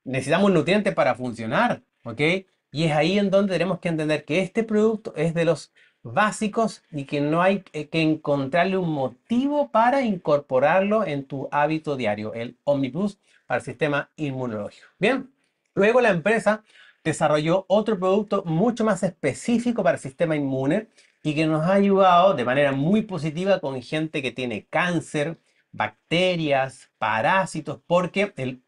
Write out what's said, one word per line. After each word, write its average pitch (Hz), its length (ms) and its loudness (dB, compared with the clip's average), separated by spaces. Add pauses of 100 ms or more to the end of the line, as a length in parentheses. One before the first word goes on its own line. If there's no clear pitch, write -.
necesitamos 165 480 2
nutrientes 185 420 2
para 135 200 2
funcionar, 123 680 -2 (220)
¿ok? 113 160 -8 (520)
Y 143 120 -2
es 156 80 2
ahí 160 260 2
en 202 120 2
donde 196 240 2
tenemos 175 260 -2
que - 80 -4
entender 156 360 -2
que 160 160 0
este 196 240 -2
producto 220 520 0
es 160 180 0
de 165 100 0
los 160 280 -2 (300)
básicos 208 880 -2
y 143 140 -8
que 147 160 -4
no 151 220 0
hay, 190 200 2 (100)
eh, 151 160 -8
que 160 120 -2
encontrarle 156 760 0
un 175 120 -2
motivo 247 800 -2
para 240 320 2
incorporarlo 180 1000 2
en 143 200 -4
tu 135 280 -8
hábito 151 440 -2
diario, 107 360 -4
el 117 320 -10
OmniPlus 143 540 -2 (280)
para 123 120 -2
el 104 60 -8
sistema 147 520 -4
inmunológico. 127 680 -8 (120)
Bien, 247 320 -2 (440)
luego 220 260 4
la 233 100 4
empresa 208 520 0 (420)
desarrolló 156 640 2
otro 208 300 2
producto 196 460 0
mucho 214 400 0
más 202 180 0
específico 233 800 -2
para 165 140 2
el - 60 -12
sistema 160 340 -2
inmune 143 520 0 (340)
y 151 120 -2
que 156 120 0
nos 156 160 0
ha 180 120 2
ayudado 190 600 6
de 120 100 -2
manera 139 280 2
muy 160 300 2
positiva 180 580 -2
con 131 220 -6
gente 156 400 -6
que 123 100 -4
tiene 117 380 -8
cáncer, 160 680 -2 (340)
bacterias, 151 1300 -2
parásitos, 147 880 -2
porque 185 500 0
el 127 320 -8